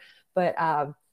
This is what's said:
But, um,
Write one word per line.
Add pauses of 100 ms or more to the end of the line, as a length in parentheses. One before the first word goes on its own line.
(340)
But,
um, (180)